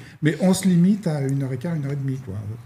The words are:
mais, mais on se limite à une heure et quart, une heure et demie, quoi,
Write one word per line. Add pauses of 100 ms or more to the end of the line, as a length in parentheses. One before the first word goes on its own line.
(220)
mais,
mais
on
se
limite
à
une
heure
et
quart,
une
heure
et
demie,
quoi, (300)